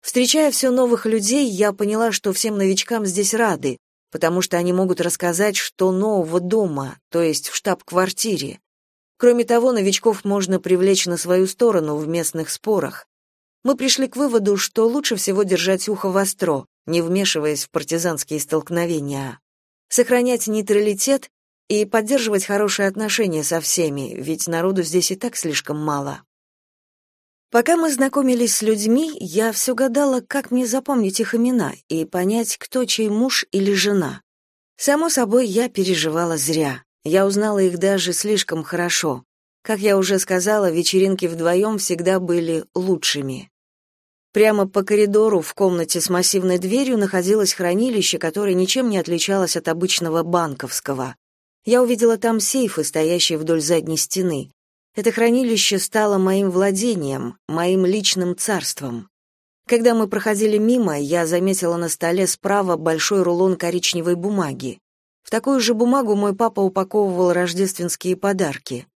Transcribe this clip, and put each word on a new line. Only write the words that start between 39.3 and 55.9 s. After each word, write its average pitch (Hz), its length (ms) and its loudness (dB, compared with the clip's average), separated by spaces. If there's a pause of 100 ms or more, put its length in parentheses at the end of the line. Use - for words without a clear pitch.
Как 220 160 -2
я 202 180 4
уже 190 220 2
сказала, 190 520 0
вечеринки 185 560 2
вдвоём 175 500 0
всегда 185 420 0
были 170 540 -2
лучшими. 156 760 -2 (840)
Прямо 208 340 4
по 196 160 -2
коридору 208 560 4
в - 140 -8
комнате 175 480 0
с - 80 -4
массивной 180 480 2
дверью 233 400 0
находилось 196 560 2
хранилище, 190 640 0
которое 190 360 -2
ничем 190 360 0
не 202 80 0
отличалось 175 580 0
от 170 120 -4
обычного 165 560 -2
банковского. 139 920 -4 (480)
Я 240 180 4
увидела 233 360 2
там 226 220 0
сейфы, 202 440 -2
стоящие 160 540 0
вдоль 160 240 0
задней 160 360 0
стены. 160 540 -4 (440)
Это 220 160 0
хранилище 233 680 2
стало 208 400 2